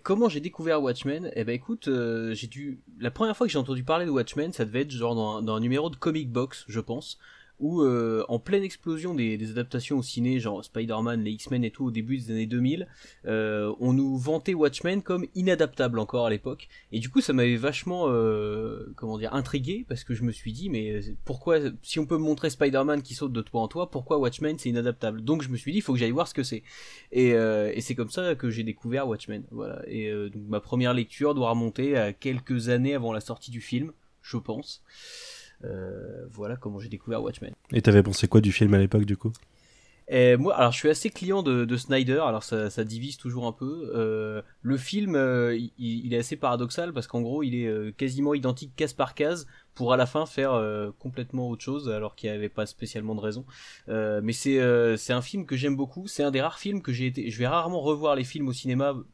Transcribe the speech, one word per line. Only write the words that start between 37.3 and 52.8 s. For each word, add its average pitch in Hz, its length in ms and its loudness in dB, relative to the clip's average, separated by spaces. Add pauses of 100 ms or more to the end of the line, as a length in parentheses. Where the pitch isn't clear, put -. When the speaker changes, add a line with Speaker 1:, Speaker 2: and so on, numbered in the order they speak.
Speaker 2:
Et 117 100 4
t'avais 101 220 10
pensé 101 240 2
quoi 113 120 10
du 101 120 4
film 104 220 6
à 98 40 8
l'époque, 98 260 6
du 101 120 0
coup ? 113 160 -4 (760)
Speaker 1:
Et 123 300 8
moi, 147 180 4
alors 120 160 6
je 123 80 -2
suis 151 100 4
assez 156 220 2
client 190 320 0
de, 123 220 4
de 120 120 0
Snyder, 131 480 2
alors 165 200 0
ça, 107 260 -2
ça 110 140 -2
divise 117 320 -8
toujours 123 280 -6
un 117 80 -2
peu. 143 400 -6
Euh, 110 480 -2 (220)
le 131 140 0
film, 185 400 -2
euh, 123 400 2
il, 117 200 -4
il 117 380 -4
est 120 40 4
assez 123 180 -4
paradoxal 127 560 -2
parce 131 160 -6
qu'en 120 140 -2
gros, 131 200 -2
il 123 140 -2
est, 120 100 -2
euh, 107 240 -2
quasiment 139 440 0
identique 127 420 -4
case 151 160 -2
par - 240 -4
case 156 320 -2 (260)
pour 123 180 2
à 127 40 6
la 127 100 6
fin 156 200 -2
faire, 135 260 0
euh, 107 480 -2
complètement 127 500 -6
autre 113 120 -8
chose 139 280 -6
alors 107 240 -4
qu'il 110 160 -6
n'y 107 60 -4
avait 104 120 -4
pas 107 160 -4
spécialement 110 520 -6